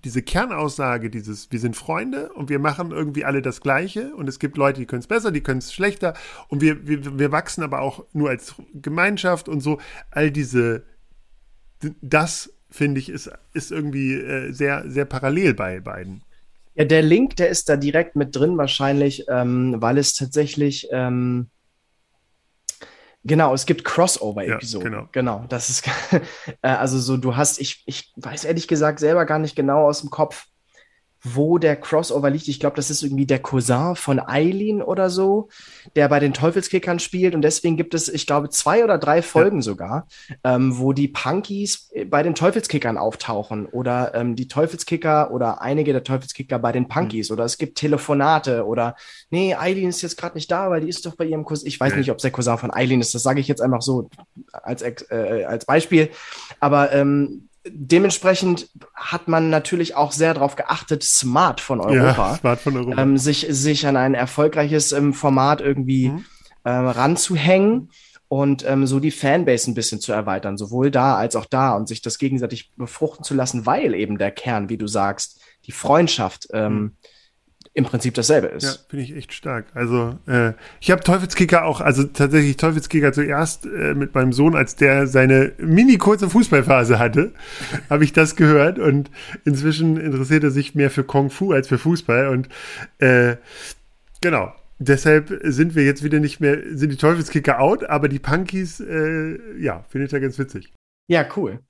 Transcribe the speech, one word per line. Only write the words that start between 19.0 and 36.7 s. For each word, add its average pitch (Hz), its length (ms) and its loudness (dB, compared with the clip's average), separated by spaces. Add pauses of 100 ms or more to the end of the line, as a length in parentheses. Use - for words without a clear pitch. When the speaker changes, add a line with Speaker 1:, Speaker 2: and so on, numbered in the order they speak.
Speaker 2:
ähm, 127 520 0
weil 120 180 2
es 139 160 2
tatsächlich... 143 800 -2
Ähm, 123 580 -2 (1700)
genau, 147 300 2
es 135 120 -2
gibt - 180 0
Crossover-Episoden. 107 1120 -2
Speaker 1:
Ja, 104 60 -8
genau. - 120 -16
Speaker 2:
Genau, 120 380 -4
das 120 200 -6
ist, - 180 -4 (340)
<laughs> - 400 -16
äh, 127 60 -2
also 131 320 0
so, 131 180 -2
du 127 180 -2
hast, 147 240 0
ich, - 260 -10
ich - 300 -14
weiß 127 300 -12
ehrlich 165 220 -4
gesagt 151 320 0
selber 160 260 2
gar 151 140 0
nicht 156 160 -4
genau 147 320 4
aus 147 140 0
dem 143 80 -12
Kopf, - 360 -4 (760)
wo 147 360 0
der 156 180 2
Crossover 143 540 0
liegt. 151 180 -2
Ich 139 140 -6
glaub, 143 140 -2
das 143 140 -4
ist 147 140 -4
irgendwie 139 220 -2
der 131 140 0
Cousin 131 580 0
von 135 240 -2
Eileen 190 600 0
oder 185 280 0
so, 196 400 0 (480)
der 147 100 6
bei 143 140 4
den 143 120 2
Teufelskickern 175 640 0